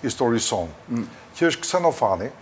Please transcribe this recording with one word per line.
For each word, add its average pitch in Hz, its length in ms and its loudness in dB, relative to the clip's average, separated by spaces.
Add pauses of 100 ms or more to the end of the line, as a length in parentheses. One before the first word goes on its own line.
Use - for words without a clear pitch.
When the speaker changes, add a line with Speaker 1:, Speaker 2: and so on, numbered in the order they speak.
Speaker 1:
historisë 117 480 2
sonë, 85 220 -2 (160)
Speaker 2:
Mm. 117 180 -4 (280)
Speaker 1:
që 170 120 2
është - 180 -2
Xenofani 123 640 2 (120)